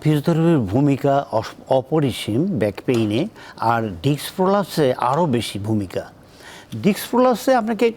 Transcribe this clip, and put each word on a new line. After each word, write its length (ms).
ফিজিওথেরাপির 560
ভূমিকা 760
অস-, 400
অপরিসীম 720
ব্যাক 280
পেইনে, 420
আর 260
ডিস্ক 320
প্রোলাপসে 580
আরও 320
বেশি 340
ভূমিকা। 520
ডিস্ক 360
প্রোলাপসে 420
আপনাকে 440